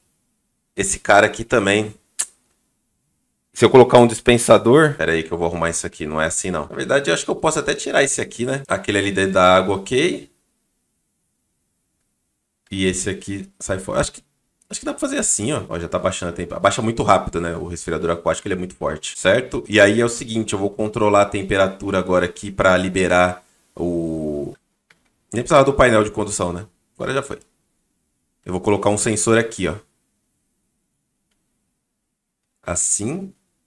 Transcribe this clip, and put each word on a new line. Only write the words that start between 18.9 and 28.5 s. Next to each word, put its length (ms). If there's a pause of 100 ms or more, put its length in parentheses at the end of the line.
certo? 480
E 140
aí 220
é 20
o 60
seguinte, 420
eu 60
vou 100
controlar 540
a 40
temperatura 720
agora 280
aqui 240
pra 260
liberar 640 (320)
o... 800 (800)
Nem 80
precisava 220
do 100
painel 300
de 80
condução, 400
né? 120 (300)
Agora 180
já 80
foi. 200 (1040)
Eu 80